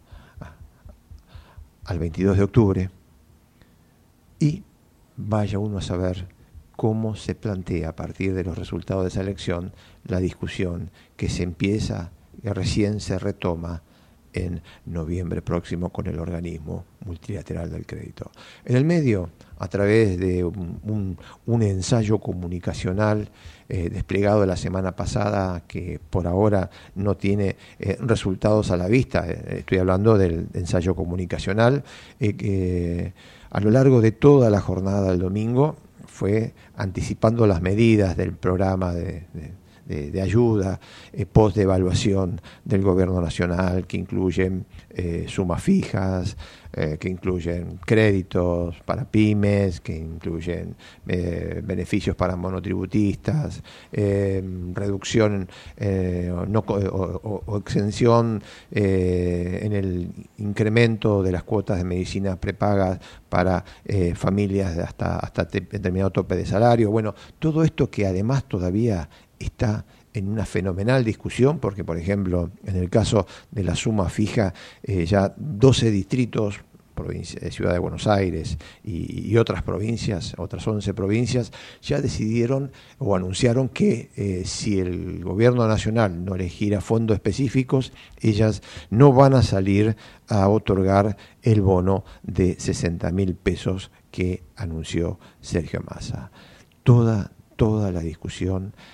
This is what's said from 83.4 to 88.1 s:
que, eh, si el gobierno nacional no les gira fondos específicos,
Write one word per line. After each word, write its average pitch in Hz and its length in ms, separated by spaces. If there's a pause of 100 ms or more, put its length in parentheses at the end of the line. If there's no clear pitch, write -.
que, - 460
eh, 95 300
si 98 340
el 87 440
gobierno 113 440
nacional 107 560
no 95 120
les 90 180
gira 101 260
fondos 113 360
específicos, 131 760 (300)